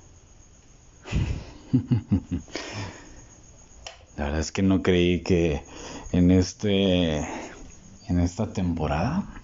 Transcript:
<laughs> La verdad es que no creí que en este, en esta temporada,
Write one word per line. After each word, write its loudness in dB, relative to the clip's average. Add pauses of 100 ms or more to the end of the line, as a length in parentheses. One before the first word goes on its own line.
(1700)
<laughs> 4 (2250)
La -4
verdad -2
es -4
que -2
no 4
creí 4
que 2 (480)
en 6
este, 2 (800)
en 2
esta -2
temporada, -2 (160)